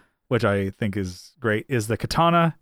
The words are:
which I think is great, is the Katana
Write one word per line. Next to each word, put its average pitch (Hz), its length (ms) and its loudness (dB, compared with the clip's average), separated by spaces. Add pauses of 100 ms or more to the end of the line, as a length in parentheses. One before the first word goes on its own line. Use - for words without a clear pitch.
(280)
which 110 160 0
I 101 260 0
think 101 260 -4
is 92 440 -6
great, 107 280 -2
is 110 200 -2
the 110 80 0
Katana 165 640 2